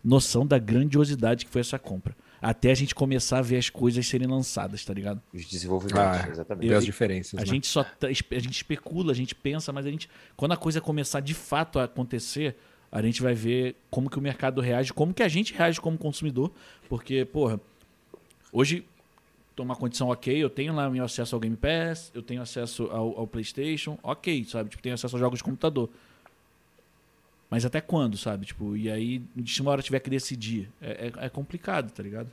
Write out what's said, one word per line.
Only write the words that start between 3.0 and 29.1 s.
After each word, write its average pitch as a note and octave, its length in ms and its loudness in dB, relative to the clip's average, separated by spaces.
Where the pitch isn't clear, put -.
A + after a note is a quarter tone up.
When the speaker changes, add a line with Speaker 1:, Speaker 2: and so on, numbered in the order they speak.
Speaker 1:
a C3 40 4
ver B2 160 2
as A#2+ 100 0
coisas A#2+ 400 2
serem B2+ 180 0
lançadas, G2+ 600 -2
tá G2 80 -6
ligado? G2+ 260 -4
Speaker 2:
Os E2+ 100 -8
desenvolvimentos, F#2 540 -2
Speaker 3:
Ah, F2+ 120 -2
Speaker 2:
exatamente. E2+ 360 -4
Speaker 3:
ver A2 100 6
as G2+ 60 8
Speaker 1:
Eu, F#2 40 2
Speaker 3:
diferenças, G2 520 -2
Speaker 1:
a G#2 40 -2
Speaker 3:
né? G2 40 -2
Speaker 1:
gente C3 200 0
só C#3+ 180 2
tá, - 260 -4
espe-, - 260 -4
a B2 40 0
gente B2 160 -6
especula, D#3+ 560 -2
a - 20 4
gente B2+ 200 -2
pensa, D3 360 -4
mas C#3 140 -6
a C#3+ 60 -2
gente, D#3 180 -8
quando D3+ 180 2
a E3 40 4
coisa D#3+ 240 0
começar D3+ 400 -2
de C#3+ 140 -2
fato D3+ 440 -2
a B2+ 60 4
acontecer, B2+ 720 -4
a A2 100 -2
gente A#2 220 2
vai B2 100 4
ver A#2+ 440 0
como C3 220 0
que - 80 -4
o - 20 0
mercado C3+ 400 0
reage, B2 320 2
como E3+ 220 0
que - 80 2
a G#3+ 60 6
gente F3 260 0
reage E3+ 260 4
como E3 160 -2
consumidor, D3 540 -2
porque, C3+ 340 0
porra, A#2+ 340 2
hoje C#3+ 320 4
tô C3 60 -6
uma B2 140 -4
condição B2 320 0
ok, C3 280 0
eu D3+ 140 4
tenho D3+ 240 -2
lá C#3+ 160 0
meu B2+ 140 0
acesso A#2+ 320 -4
ao A2+ 40 0
Game A2+ 160 0
Pass, E3 560 -2
eu A#2+ 100 -10
tenho B2 200 -8
acesso A#2+ 480 -4
ao, A2+ 300 -2
ao A2+ 60 -2
PlayStation, C#3+ 760 -4
ok, C#3+ 420 -2
sabe? G#2+ 240 -6
Tipo, - 140 -14
tenho B2 140 -4
acesso B2 200 -6
a - 40 -2
jogos B2 180 2
de - 60 -10
computador. C3+ 440 0
Mas A#2 180 0
até D#3 160 0
quando, B2+ 340 2
sabe? G2+ 300 -4
Tipo, G#2 300 -6
e G#2+ 140 -2
aí, A#2+ 320 -2